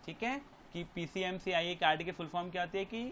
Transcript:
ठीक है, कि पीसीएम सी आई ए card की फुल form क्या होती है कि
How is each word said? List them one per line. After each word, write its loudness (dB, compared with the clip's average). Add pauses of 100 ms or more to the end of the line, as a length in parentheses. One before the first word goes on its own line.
ठीक -6
है, 0 (340)
कि -2 (120)
पीसीएम 0
सी -2
आई 4
ए 0
card 6
की -2
फुल -4
form -2
क्या -2
होती -2
है 2
कि -4 (100)